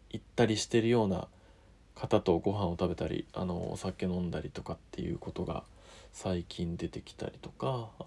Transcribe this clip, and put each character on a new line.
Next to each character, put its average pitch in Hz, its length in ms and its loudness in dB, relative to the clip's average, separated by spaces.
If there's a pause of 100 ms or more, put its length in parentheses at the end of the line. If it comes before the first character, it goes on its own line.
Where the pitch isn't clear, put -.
(100)
行 113 100 -8
っ - 40 -20 (120)
た 120 100 8
り 107 100 4
し 101 100 -2
て 117 140 4
る 113 80 4
よ 117 180 6
う - 20 4
な 85 200 0 (680)
方 - 260 2
と 87 180 6
ご 98 140 0
飯 104 140 0
を 85 120 0
食 92 100 2
べ 87 60 -2
た - 140 -2
り、 - 240 -4
あ - 120 -4
の、 87 280 -2
お 87 40 -6
酒 92 300 -4
飲 90 140 0
ん 87 100 -2
だ 85 100 -4
り 87 100 -6
と - 120 -10
か - 120 -6
っ - 40 -14 (120)
て - 100 -10
い 87 120 -2
う - 60 -4
こ - 120 -10
と 90 140 -4
が - 200 -4 (480)
最 180 320 0
近 - 320 -4
出 170 120 -2
て - 120 -8
き - 140 -16
た - 120 -8
り - 140 -8
と - 100 -12
か、 127 480 -4
あ - 80 -10